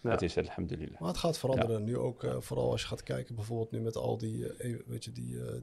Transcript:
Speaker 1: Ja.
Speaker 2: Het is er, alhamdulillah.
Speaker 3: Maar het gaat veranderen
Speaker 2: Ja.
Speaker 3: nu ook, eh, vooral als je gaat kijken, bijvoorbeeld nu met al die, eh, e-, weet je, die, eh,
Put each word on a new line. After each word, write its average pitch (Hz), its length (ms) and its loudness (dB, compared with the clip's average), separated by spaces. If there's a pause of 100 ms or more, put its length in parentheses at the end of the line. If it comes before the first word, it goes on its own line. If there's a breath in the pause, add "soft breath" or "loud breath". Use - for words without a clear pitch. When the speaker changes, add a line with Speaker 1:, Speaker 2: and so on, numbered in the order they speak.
Speaker 1:
Ja. 123 100 2
Speaker 2:
Het 110 100 4
is 85 140 2
er, 82 120 4
alhamdulillah. - 520 -4
Speaker 3:
Maar - 100 -2
het 175 80 0
gaat 165 200 2
veranderen 113 420 4
Speaker 2:
Ja. 104 60 0
Speaker 3:
nu 117 120 2
ook, - 260 0
eh, 127 160 2
vooral 123 320 2
als - 100 2
je - 60 -4
gaat - 160 -4
kijken, 127 320 -4
bijvoorbeeld 113 360 -2
nu 113 80 -2
met 113 160 0
al 113 220 2
die, 110 360 -2
eh, 123 200 -4
e-, 117 120 -6
weet - 200 -6
je, 117 60 -8
die, 117 340 -4
eh, - 180 -4